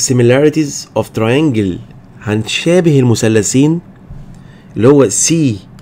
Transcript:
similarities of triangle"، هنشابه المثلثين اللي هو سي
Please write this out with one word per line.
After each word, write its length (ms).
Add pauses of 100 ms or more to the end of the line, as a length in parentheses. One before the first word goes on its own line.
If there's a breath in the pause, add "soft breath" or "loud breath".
similarities 920
of 40 (140)
triangle"، 580 (440)
هنشابه 800
المثلثين 800 (960 loud breath)
اللي 120
هو 220
سي 500 (220)